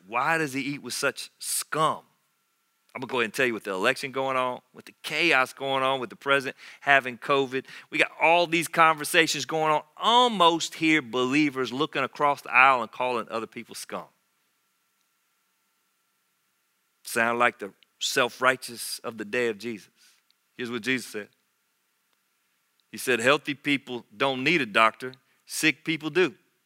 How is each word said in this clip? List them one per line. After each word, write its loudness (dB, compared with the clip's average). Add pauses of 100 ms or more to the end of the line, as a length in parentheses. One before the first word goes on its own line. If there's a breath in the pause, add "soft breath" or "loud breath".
"Why -2
does -4
he -4
eat -6
with -10
such -4
scum?" -2 (880)
I'm -12
gonna -10
go -2
ahead 2
and -8
tell 0
you, 0
with -8
the -4
election -2
going -4
on, -4 (120)
with -20
the -20
chaos 2
going -2
on, 0
with -8
the -18
president -2 (240 loud breath)
having 2
covid, -2 (240 loud breath)
we -2
got 2 (100)
all 4
these -2
conversations 2
going 0
on. 2 (140)
Almost 4
hear 2
believers 0
looking -2
across 0
the -12
aisle 6
and -8
calling -4
other -6
people -16
scum. -12 (3000)
Sound -2
like 2
the -12 (280)
self-righteous -2
of -10
the -8
day -2
of -4
Jesus. -10 (640 soft breath)
Here's -8
what -6
Jesus -2
said. -12 (1600)
He -14
said, 0
"Healthy 2
people -4 (120)
don't -2
need 2
a -2
doctor, 2 (320)
sick -2
people -4
do. 2 (320)